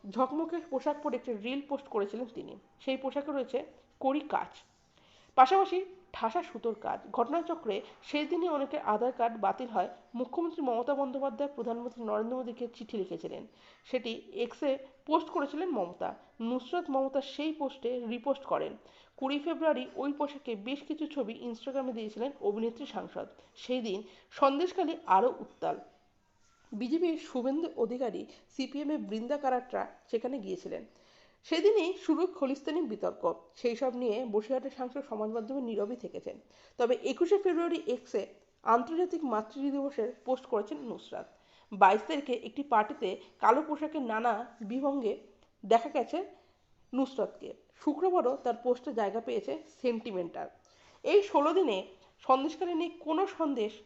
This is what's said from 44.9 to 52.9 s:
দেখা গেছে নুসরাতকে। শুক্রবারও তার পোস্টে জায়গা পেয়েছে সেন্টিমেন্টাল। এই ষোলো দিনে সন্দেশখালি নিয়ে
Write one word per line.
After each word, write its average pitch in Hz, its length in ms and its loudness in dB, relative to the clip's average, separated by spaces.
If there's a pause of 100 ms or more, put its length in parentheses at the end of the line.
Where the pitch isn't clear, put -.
দেখা 226 220 6
গেছে 294 360 0 (720)
নুসরাতকে। 247 600 -2 (300)
শুক্রবারও 302 520 4
তার 240 180 0
পোস্টে 247 380 -2
জায়গা 214 280 0
পেয়েছে 233 380 -4 (240)
সেন্টিমেন্টাল। 190 640 -4 (540)
এই 392 200 6
ষোলো 320 300 4
দিনে 262 340 2 (320)
সন্দেশখালি 311 560 2
নিয়ে 330 160 0